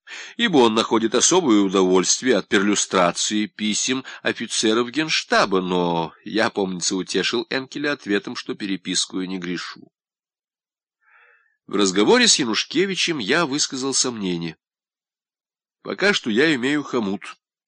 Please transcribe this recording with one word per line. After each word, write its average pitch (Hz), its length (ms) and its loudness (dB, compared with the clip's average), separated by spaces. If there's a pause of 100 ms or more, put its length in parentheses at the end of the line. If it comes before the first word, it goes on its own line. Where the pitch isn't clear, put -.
(380)
ибо 214 200 2
он 113 180 6
находит 113 380 2
особое 127 480 4
удовольствие 95 760 2
от 92 100 -4
перлюстрации 101 1000 0
писем 107 560 -4 (200)
офицеров 117 680 0
генштаба, 151 680 0
но 87 520 0 (100)
я, 107 260 -2
помнится, 92 460 -4
утешил 95 540 -2
Энкеля 143 440 -6
ответом, - 420 -4
что - 200 -8
перепискую 92 720 -4
не 95 120 -6
грешу. - 520 -10 (1800)
В - 80 -8
разговоре 104 520 4
с - 100 4
Янушкевичем 160 800 -2
я 135 280 0
высказал 135 480 -4
сомнение. 92 640 -4 (1200)
Пока 170 320 0
что - 160 -4
я 147 260 4
имею 139 280 -2
хомут, 104 540 -4 (300)